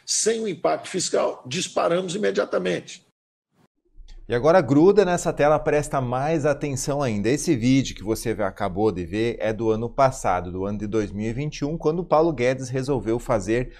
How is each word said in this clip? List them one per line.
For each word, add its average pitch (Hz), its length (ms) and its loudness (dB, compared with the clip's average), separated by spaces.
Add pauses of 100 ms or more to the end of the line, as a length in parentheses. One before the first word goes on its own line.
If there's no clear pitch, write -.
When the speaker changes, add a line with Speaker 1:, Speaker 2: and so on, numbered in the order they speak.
Speaker 1:
sem 226 340 0
o 226 60 -4
impacto 156 420 -2
fiscal, - 560 -2
disparamos 170 680 -2
imediatamente. 196 880 -2 (1200)
Speaker 2:
E 117 80 -4
agora 156 280 4
gruda 170 420 6
nessa 175 300 -2
tela, 147 240 4
presta 147 420 0
mais 135 460 -2
atenção 143 560 -2
ainda. 107 260 0
Esse 147 260 2
vídeo 127 400 2
que - 80 -16
você 110 300 -2
vê, 101 100 -4
acabou 98 480 0
de 90 140 -4
ver 110 340 -2
é 110 140 -2
do 110 180 -2
ano 113 200 -2
passado, 98 600 0
do 92 140 -6
ano 104 140 -4
de 104 80 -6
dois 104 260 -2
mil 107 160 -4
e 117 60 -4
vinte 147 240 -8
e 143 80 -4
um, 143 100 -4
quando 160 260 0
Paulo 165 300 4
Guedes 127 380 0
resolveu 127 480 -2
fazer 113 600 -2